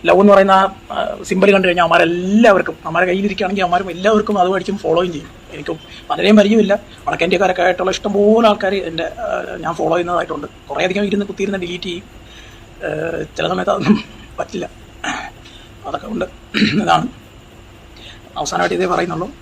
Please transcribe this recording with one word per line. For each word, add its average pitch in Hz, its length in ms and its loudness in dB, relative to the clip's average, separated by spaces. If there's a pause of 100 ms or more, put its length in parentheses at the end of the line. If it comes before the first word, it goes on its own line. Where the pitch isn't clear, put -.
ലവ് 175 140 6
എന്ന് 202 120 8
പറയുന്ന 196 200 6 (380)
ആ, - 320 -6
സിംബൽ 196 300 2
കണ്ടു 190 160 2
കഴിഞ്ഞാൽ 175 160 2
അവന്മാരെല്ലാവർക്കും, 175 1000 4
അവന്മാരെ 170 220 0
കയ്യിലിരിക്കുകയാണെങ്കിൽ 196 560 -2
അവന്മാരും 180 280 0
എല്ലാവർക്കും 208 480 0
അത് 180 100 4
പഠിച്ചും 190 300 -2
ഫോളോയും 170 340 0
ചെയ്യും. 147 180 -12 (220)
എനിക്ക് 160 240 -10 (340)
പലരെയും 175 260 4
പരിചയമില്ല. 208 420 4 (260)
വടക്കേ - 200 -2
ഇന്ത്യക്കാരൊക്കെ 185 380 0
ആയിട്ടുള്ള 180 280 0
ഇഷ്ടംപോലെ 208 580 2
ആൾക്കാർ 202 260 0
എൻ്റെ, 165 300 -6
ആ, - 520 -8
ഞാൻ 165 180 -8
ഫോളോ 165 220 -2
ചെയ്യുന്നതായിട്ടുണ്ട്. 170 500 -4 (240)
കുറേയധികം 185 340 -2
ഇരുന്ന് 196 220 -2
കുത്തിയിരുന്ന് 196 320 -6
ഡിലീറ്റ് 175 260 -10
ചെയ്യും. 185 200 -10 (720)
ആ, - 120 -10 (480)
ചില 160 120 -4
സമയത്ത് 180 220 -4
അതൊന്നും - 340 0 (340)
പറ്റില്ല. - 300 -8 (1160)
അതൊക്കെ - 200 -10
കൊണ്ട് - 180 -6 (600)
ഇതാണ്. 165 240 2 (1300)
അവസാനമായിട്ട് 175 380 -2
ഇതേ 180 120 -2
പറയുന്നുള്ളൂ. 175 440 -4 (120)